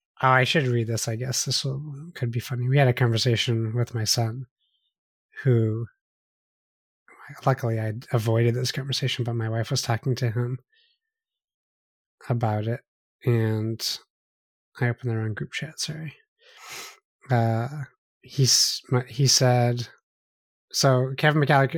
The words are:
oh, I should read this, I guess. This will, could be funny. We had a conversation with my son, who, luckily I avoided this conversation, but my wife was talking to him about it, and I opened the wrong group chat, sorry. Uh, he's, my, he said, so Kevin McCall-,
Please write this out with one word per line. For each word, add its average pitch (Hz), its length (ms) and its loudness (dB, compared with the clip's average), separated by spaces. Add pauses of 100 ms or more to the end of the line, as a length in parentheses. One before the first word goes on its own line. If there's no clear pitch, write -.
(220)
oh, 135 80 4
I 131 140 6
should 135 240 2
read 120 200 0
this, 113 200 -4
I 113 80 -2
guess. 123 300 -4
This - 180 -2
will, 135 180 -4 (340)
could 120 160 -2
be 120 80 -4
funny. 123 280 -4
We 135 120 4
had 135 80 6
a 120 60 6
conversation 113 840 0
with 120 200 -2
my 110 80 -2
son, 117 440 -2 (960)
who, 113 420 2 (1600)
luckily 117 340 2
I 110 140 -4 (180)
avoided 117 440 2
this 127 180 -4
conversation, 131 500 -4
but 117 120 -4
my 113 140 -2
wife 113 220 -4
was 131 100 -2
talking 120 340 -2
to 117 160 -2
him 120 280 -4 (1700)
about 110 380 0
it, 117 140 -4 (440)
and 110 720 0 (840)
I 123 100 0
opened 117 220 -6
the 113 60 -2
wrong 110 160 -4
group 139 200 -8
chat, - 260 -10
sorry. 156 340 -8 (1160)
Uh, 120 540 0 (380)
he's, - 680 0
my, 123 180 2
he 139 200 0
said, 123 600 2 (840)
so 131 460 2
Kevin 151 240 4
McCall-, 139 360 4